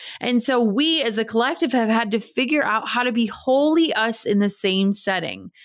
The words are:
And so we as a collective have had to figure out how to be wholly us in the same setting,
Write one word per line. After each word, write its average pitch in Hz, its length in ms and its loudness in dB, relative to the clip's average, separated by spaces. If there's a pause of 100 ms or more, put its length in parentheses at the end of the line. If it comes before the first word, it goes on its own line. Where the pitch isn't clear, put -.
(200)
And 240 220 0
so 247 200 2
we 285 400 0
as 220 140 -2
a 220 80 -2
collective 240 480 0
have 233 160 2
had 226 220 0
to 214 100 0
figure 262 420 -2
out 214 240 -2
how 247 160 -2
to 247 100 0
be 233 140 2
wholly 302 680 2
us 226 320 -2
in 202 140 2
the 202 100 2
same 196 420 0
setting, 175 580 -4 (140)